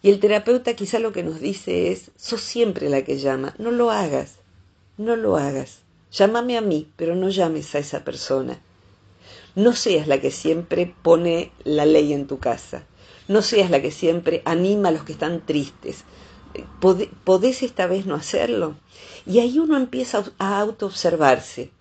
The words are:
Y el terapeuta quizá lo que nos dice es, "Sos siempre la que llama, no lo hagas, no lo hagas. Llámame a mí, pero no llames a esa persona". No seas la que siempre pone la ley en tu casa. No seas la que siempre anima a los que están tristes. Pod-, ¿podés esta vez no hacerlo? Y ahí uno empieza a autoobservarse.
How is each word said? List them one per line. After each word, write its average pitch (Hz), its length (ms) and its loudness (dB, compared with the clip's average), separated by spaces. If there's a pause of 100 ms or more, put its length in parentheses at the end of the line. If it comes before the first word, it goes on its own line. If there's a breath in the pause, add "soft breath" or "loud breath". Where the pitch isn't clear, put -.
Y 202 80 6
el 196 100 4
terapeuta 226 540 2
quizá 214 240 -4
lo 220 140 -2
que 185 100 -6
nos 160 180 -8
dice 180 500 -2
es, - 260 -8
"Sos - 260 -10
siempre 196 480 -2
la 139 140 0
que 139 140 -4
llama, 135 400 -4
no 226 120 -6
lo 240 200 2
hagas, 151 460 -4 (640)
no 226 180 -2
lo 208 220 0
hagas. 139 420 -6 (320)
Llámame 233 460 2
a - 20 0
mí, 156 360 -2
pero 170 200 -2
no 185 140 0
llames 165 440 -2
a 147 40 0
esa 143 260 -8
persona". 131 560 -4 (920 loud breath)
No 226 200 4
seas 165 320 0
la 139 140 2
que 135 100 -2
siempre 165 720 -2
pone 165 500 2 (120)
la 147 220 2
ley 151 260 6
en 143 140 -4
tu 139 120 -8
casa. - 460 -6 (440 loud breath)
No 202 120 4
seas 196 300 2
la 147 100 4
que 151 100 -2
siempre 165 540 0
anima 185 460 2
a - 20 2
los 151 120 -4
que 156 80 -14
están 165 340 -6
tristes. - 580 -6 (760 loud breath)
Pod-, 185 280 4 (160)
¿podés 190 380 2
esta 196 240 -2
vez 190 180 -2
no 170 100 -4
hacerlo? 160 640 -4 (480 loud breath)
Y 196 140 2
ahí 247 200 2
uno 311 200 2
empieza 247 440 -4 (160)
a 196 220 -2
autoobservarse. 170 1080 0 (100)